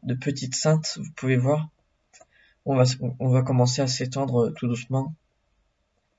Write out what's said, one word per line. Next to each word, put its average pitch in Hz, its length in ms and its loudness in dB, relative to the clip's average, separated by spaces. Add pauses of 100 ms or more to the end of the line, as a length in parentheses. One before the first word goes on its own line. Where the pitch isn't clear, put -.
de 127 100 -2
Petite 127 420 -6
Sainte, 156 420 0
vous - 140 -10
pouvez 131 260 0
voir. 147 300 0 (960)
On 135 120 0
va, 127 80 8 (360)
on 131 100 0
va 127 120 4
commencer 127 400 2
à 131 60 2
s'étendre, 127 580 0
euh, 107 60 -2
tout - 160 -6
doucement. 131 460 -4 (1040)